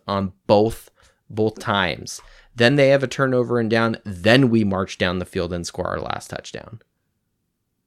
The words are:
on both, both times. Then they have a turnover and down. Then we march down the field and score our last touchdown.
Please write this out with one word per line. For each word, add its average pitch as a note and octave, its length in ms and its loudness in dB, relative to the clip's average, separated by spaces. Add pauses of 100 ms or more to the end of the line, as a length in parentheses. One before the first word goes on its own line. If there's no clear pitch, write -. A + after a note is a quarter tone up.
on G2 260 -4 (120)
both, G#2+ 460 2 (360)
both G#2+ 320 -2
times. F#2+ 640 -4 (340)
Then A#2+ 200 4
they C#3 140 6
have C#3 120 4
a C3 60 -2
turnover B2 520 0
and A2+ 100 -2
down. A2+ 340 2
Then G#2+ 480 2
we A2+ 120 4
march F#2+ 360 -4
down F#2 180 0
the F2+ 80 -6
field F2+ 280 -6
and F2 120 -8
score - 220 -8
our - 120 -6
last - 300 -8
touchdown. - 520 -14 (1040)